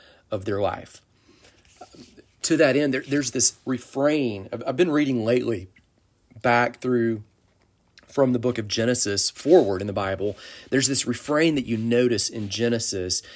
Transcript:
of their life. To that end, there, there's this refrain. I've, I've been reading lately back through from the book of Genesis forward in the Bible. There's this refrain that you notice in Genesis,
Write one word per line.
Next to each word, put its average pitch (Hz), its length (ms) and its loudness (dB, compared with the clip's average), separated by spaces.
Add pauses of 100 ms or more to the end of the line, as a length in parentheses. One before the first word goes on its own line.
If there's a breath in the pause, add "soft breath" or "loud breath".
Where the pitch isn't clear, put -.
(300 soft breath)
of 98 140 -6
their 101 160 -2
life. - 420 -4 (1400 soft breath)
To 165 140 2
that 143 180 6
end, 139 200 2
there, 131 120 -4
there's 139 260 -2
this - 340 0
refrain. 131 840 -2
I've, 117 140 -10
I've 135 100 -2
been 175 140 2
reading 135 340 2
lately 113 440 0 (760)
back 120 380 2
through 117 420 0 (840)
from 131 240 2
the 123 60 2
book 120 180 -2
of 107 100 -6
Genesis 113 640 0
forward 110 520 4
in 104 40 -4
the 104 60 -6
Bible. 98 440 -4 (340 loud breath)
There's 131 180 2
this 135 180 0
refrain 147 480 0
that 127 120 -2
you 117 100 -2
notice 117 540 2
in 107 180 -8
Genesis, 104 720 -2 (140 loud breath)